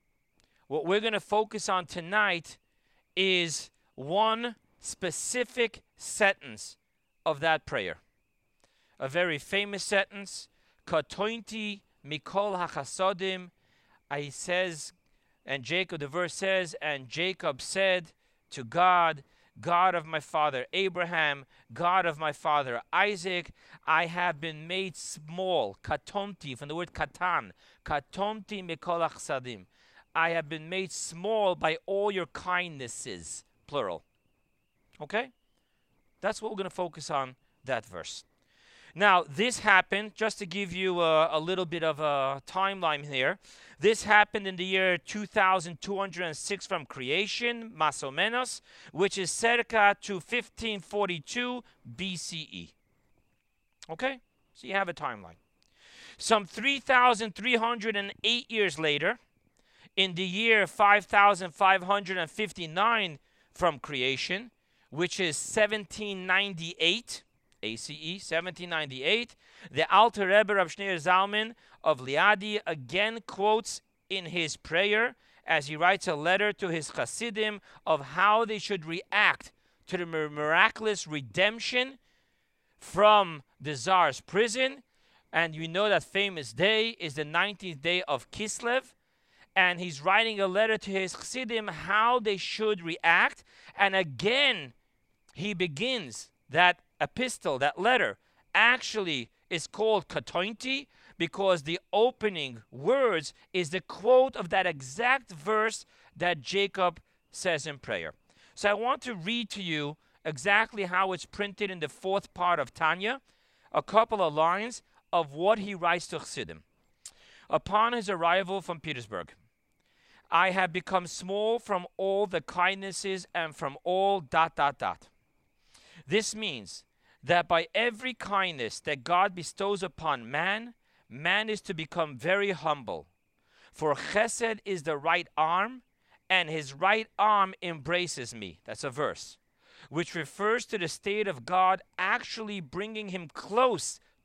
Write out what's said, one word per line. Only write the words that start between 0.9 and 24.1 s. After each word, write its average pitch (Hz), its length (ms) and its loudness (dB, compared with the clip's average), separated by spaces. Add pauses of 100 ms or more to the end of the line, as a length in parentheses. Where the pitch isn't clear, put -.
gonna 214 200 -2
focus 208 480 -2
on 185 180 0
tonight 180 720 -2 (560)
is 180 560 0 (240)
one 220 600 0 (260)
specific - 1000 -4 (160)
sentence - 800 -2 (480)
of 151 140 0
that 160 260 2
prayer. 95 320 -4 (1000)
A 135 100 -6
very 165 280 0
famous 202 480 -4
sentence, 196 640 -2 (380)
"Katointi 208 960 -4 (200)
mikol 185 540 -4
hachasodim." 180 960 -4 (640)
He 147 140 -8
says, 175 640 -4 (500)
and 135 200 -4
Jacob, 170 360 -2
the 147 80 -6
verse 165 240 -2
says, 190 480 -2
"And 139 300 -6
Jacob 160 500 -4
said 185 540 0 (340)
to 135 160 -10
God, 165 580 4 (380)
God 175 340 4
of 160 120 -4
my 160 140 -4
father 143 520 -2
Abraham, 170 720 0 (300)
God 175 320 2
of 160 120 0
my 156 140 -2
father 139 480 0 (100)
Isaac, 180 640 0 (340)
I 156 200 4
have 170 340 -2